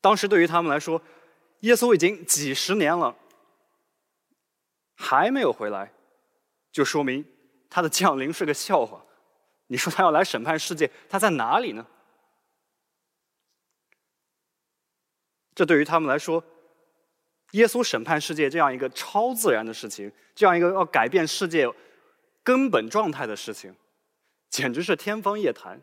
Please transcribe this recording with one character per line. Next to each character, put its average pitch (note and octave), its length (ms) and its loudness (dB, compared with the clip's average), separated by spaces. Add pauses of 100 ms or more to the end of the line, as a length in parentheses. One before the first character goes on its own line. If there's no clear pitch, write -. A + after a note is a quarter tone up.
当 G3+ 160 6
时 G#3 100 -2
对 F#3+ 140 6
于 E3+ 60 4
他 E3+ 160 2
们 D#3 80 0
来 D3 80 0
说， D#3+ 220 -4 (580)
耶 A3+ 160 4
稣 A#3+ 180 4
已 F#3 40 4
经 F3 280 0
几 C#3+ 280 -2
十 - 200 -4
年 E3+ 240 2
了， C#3 180 -2 (1800)
还 D3+ 340 0
没 C4+ 120 -2
有 C#3 120 0
回 G#2 160 -6
来， G2+ 240 -10 (760)
就 D3 120 0
说 D3 200 0
明 C3+ 200 -4 (460)
他 F3+ 120 -2
的 E3 60 0
降 D#3 320 0
临 C#3+ 140 -4
是 G3 100 -4
个 D3+ 80 -2
笑 D3+ 320 0
话。 G#2 220 -12 (600)
你 B2+ 100 -6
说 E3 160 -2
他 - 80 0
要 F3+ 80 6
来 D#3 140 4
审 A#2 200 -4
判 D#3+ 140 -2
世 - 160 -6
界， D3+ 160 0 (180)
他 G3 120 -4
在 G#3 120 2
哪 C3+ 280 0
里 G#3+ 140 -6
呢？ A2+ 120 -14 (3750)
这 D#3+ 100 2
对 D#3 140 6
于 D3+ 60 2
他 D#3+ 140 2
们 D#3 80 -2
来 C#3 120 0
说， E3 240 -4 (1080)
耶 A3 140 4
稣 A#3+ 180 0
审 A2+ 200 -4
判 D3+ 180 0
世 D#3 140 -8
界 D3+ 120 2
这 D#3 120 -2
样 C#3+ 120 4
一 B2+ 60 -10
个 C3 120 -4
超 A#3 440 -4
自 A3 180 0
然 A2 140 0
的 A2+ 80 -10
事 - 160 -12
情， G2+ 220 -14 (240)
这 G#3 100 4
样 F3+ 100 6
一 F3 40 2
个 F3 120 4
要 F#3+ 140 0
改 B2 240 0
变 D#3+ 180 0
世 F#3 200 -4
界 D#3+ 200 2 (760)
根 C4 260 2
本 A#2 180 0
状 G3+ 240 -2
态 C#3 140 -6
的 G#2+ 100 -8
事 - 160 -12
情， F#2+ 240 -16 (760)
简 B2+ 200 -4
直 C#3+ 120 -6
是 F#3 120 0
天 G#3 240 -8
方 G3+ 180 -4
夜 F#3 140 0
谭。 - 320 -14